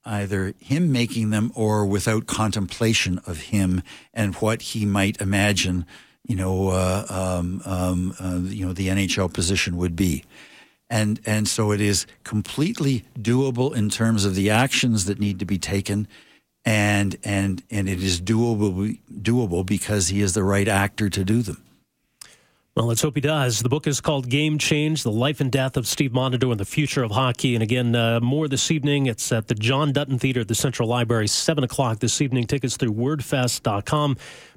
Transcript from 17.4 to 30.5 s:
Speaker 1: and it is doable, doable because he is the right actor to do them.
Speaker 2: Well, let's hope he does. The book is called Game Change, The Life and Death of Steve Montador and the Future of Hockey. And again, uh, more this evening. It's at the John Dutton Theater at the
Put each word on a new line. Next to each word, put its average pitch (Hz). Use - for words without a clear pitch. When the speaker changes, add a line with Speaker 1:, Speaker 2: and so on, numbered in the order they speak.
Speaker 1:
and 98
it 90
is 90
doable, 107
doable 98
because 98
he 98
is 95
the 104
right 98
actor 101
to -
do 110
them. 95
Speaker 2:
Well, 117
let's 117
hope 151
he 147
does. 127
The 123
book 147
is 143
called 135
Game 151
Change, 151
The 117
Life 131
and 127
Death 131
of 117
Steve 135
Montador 127
and 107
the 95
Future 139
of 110
Hockey. 123
And 113
again, 120
uh, 117
more 143
this 131
evening. 143
It's 117
at 113
the 123
John 131
Dutton 135
Theater 131
at 113
the -